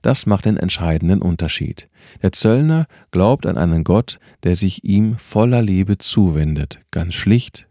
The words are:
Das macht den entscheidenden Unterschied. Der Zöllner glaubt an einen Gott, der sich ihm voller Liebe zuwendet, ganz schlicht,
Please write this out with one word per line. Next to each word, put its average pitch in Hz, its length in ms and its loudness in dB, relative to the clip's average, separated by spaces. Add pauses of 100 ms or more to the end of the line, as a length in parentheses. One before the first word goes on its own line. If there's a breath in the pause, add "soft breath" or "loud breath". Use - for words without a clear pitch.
Das 131 220 0
macht 104 220 0
den 107 100 0
entscheidenden 85 640 0
Unterschied. - 680 -4 (340 soft breath)
Der 95 100 0
Zöllner 151 540 2 (240 soft breath)
glaubt 107 360 2
an - 120 -2
einen 82 260 0
Gott, 104 340 0 (240 soft breath)
der 90 140 0
sich 92 260 -4
ihm 110 360 0
voller 120 420 0
Liebe 98 380 0
zuwendet, 78 840 -2 (100)
ganz 85 220 -4
schlicht, - 580 -2